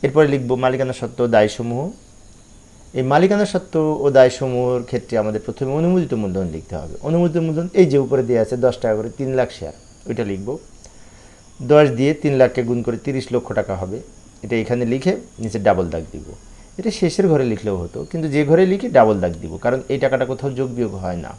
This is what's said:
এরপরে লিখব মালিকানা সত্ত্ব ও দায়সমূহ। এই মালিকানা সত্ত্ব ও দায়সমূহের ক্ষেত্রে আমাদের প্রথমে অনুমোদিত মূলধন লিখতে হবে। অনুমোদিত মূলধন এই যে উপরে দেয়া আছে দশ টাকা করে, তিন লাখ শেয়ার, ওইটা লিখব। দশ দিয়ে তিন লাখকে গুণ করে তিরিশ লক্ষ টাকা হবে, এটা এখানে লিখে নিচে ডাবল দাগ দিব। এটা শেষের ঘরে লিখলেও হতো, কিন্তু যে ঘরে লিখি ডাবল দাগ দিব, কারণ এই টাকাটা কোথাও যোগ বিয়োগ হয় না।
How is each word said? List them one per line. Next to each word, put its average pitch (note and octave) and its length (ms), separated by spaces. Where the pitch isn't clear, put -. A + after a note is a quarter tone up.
এরপরে D3 300
লিখব B2 160
মালিকানা B2+ 360
সত্ত্ব A#2 260
ও - 80
দায়সমূহ। A#2 480
এই B2+ 140
মালিকানা F#3+ 400
সত্ত্ব - 220
ও - 20
দায়সমূহের B2+ 760
ক্ষেত্রে A#2 320
আমাদের G#2+ 240
প্রথমে C3 340
অনুমোদিত F3 320
মূলধন F#2+ 240
লিখতে - 240
হবে। D#2 140
অনুমোদিত E3+ 380
মূলধন D#3+ 200
এই F3+ 120
যে C#3 120
উপরে B2+ 240
দেয়া A#2 160
আছে B2 120
দশ A#2+ 160
টাকা A2 160
করে, G#2+ 200
তিন C3 200
লাখ A#2+ 100
শেয়ার, D#2+ 160
ওইটা A#2 220
লিখব। G2 180
দশ D3+ 140
দিয়ে C#3 140
তিন D3 180
লাখকে B2+ 280
গুণ A#2+ 180
করে A#2 100
তিরিশ C#3+ 280
লক্ষ - 140
টাকা F#2+ 200
হবে, F#2+ 180
এটা A2+ 180
এখানে A#2+ 300
লিখে C3+ 200
নিচে A2 240
ডাবল F#2 280
দাগ E2 180
দিব। D2+ 140
এটা G3+ 200
শেষের F#3+ 340
ঘরে C#3 200
লিখলেও G2+ 300
হতো, F2+ 160
কিন্তু E3 240
যে D3 60
ঘরে E3+ 220
লিখি G3+ 140
ডাবল A2 260
দাগ F2 100
দিব, D#2+ 100
কারণ B2+ 160
এই C#3 120
টাকাটা C3 260
কোথাও C3+ 280
যোগ C3 180
বিয়োগ A2+ 160
হয় F2+ 200
না। - 140